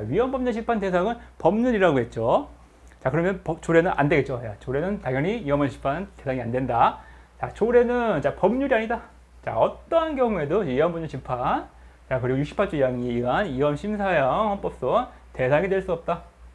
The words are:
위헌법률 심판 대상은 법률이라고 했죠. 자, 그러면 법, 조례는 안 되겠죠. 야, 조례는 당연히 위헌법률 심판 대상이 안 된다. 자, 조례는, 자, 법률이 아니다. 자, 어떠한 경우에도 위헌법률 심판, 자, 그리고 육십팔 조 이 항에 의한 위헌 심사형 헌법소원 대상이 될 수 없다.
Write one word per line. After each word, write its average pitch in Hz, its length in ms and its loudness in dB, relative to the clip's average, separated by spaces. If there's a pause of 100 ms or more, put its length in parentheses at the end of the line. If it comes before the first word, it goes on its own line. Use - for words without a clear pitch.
위헌법률 247 480 0
심판 226 260 -2
대상은 190 360 0 (220)
법률이라고 202 600 4
했죠. 120 500 0 (520)
자, 131 100 0
그러면 175 340 -2
법, 165 160 -6
조례는 170 340 4
안 143 140 2
되겠죠. 135 360 0
야, 107 160 -10
조례는 175 420 -4
당연히 165 420 -2
위헌법률 143 260 0
심판 151 460 -4
대상이 131 240 -4
안 113 100 -6
된다. 127 500 2 (380)
자, 123 140 -8
조례는, 233 720 2
자, 139 120 0
법률이 262 400 2
아니다. 226 280 -2 (420)
자, 113 140 -4
어떠한 320 580 0
경우에도 202 440 0
위헌법률 160 500 0
심판, 139 580 -4 (400)
자, 131 120 0
그리고 127 180 0
육십팔 196 320 -2
조 165 60 -4
이 139 60 2
항에 123 220 0
의한 123 420 0
위헌 147 300 0
심사형 196 760 0
헌법소원 202 560 -2 (260)
대상이 147 340 2
될 190 140 0
수 185 100 -4
없다. 170 300 -4 (320)